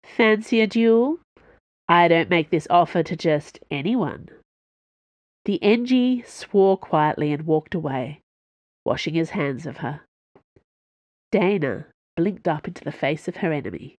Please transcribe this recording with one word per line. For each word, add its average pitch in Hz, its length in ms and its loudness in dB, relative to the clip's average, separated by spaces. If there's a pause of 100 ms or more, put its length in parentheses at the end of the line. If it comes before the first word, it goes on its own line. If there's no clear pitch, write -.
"Fancy 220 580 2
a 220 60 2
duel? 233 520 2 (680)
I 175 180 6
don't 165 220 2
make 165 220 0
this 160 180 -2
offer 175 340 2
to - 140 -6
just - 420 -2 (100)
anyone." 147 600 -4 (1160)
The 202 160 0
Engie 247 640 2
swore 190 520 2
quietly 151 560 0
and 147 120 -6
walked 156 300 0
away, 139 460 -6 (640)
washing 143 300 -4
his 160 160 -2
hands 143 340 -6
of 135 120 -12
her. 143 280 -8 (1300)
Dana 175 560 0 (280)
blinked 180 320 -2
up 156 200 -4
into - 160 -14
the 151 80 -8
face 151 360 -4
of 180 100 -10
her 175 140 -2
enemy. - 480 -8